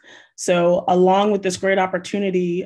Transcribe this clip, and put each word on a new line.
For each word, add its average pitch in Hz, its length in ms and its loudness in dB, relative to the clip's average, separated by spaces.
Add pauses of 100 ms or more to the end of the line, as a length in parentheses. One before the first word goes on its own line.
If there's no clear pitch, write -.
(360)
So 175 520 0
along 190 440 4
with 196 100 -2
this 185 160 -4
great 190 220 0
opportunity, 185 880 -2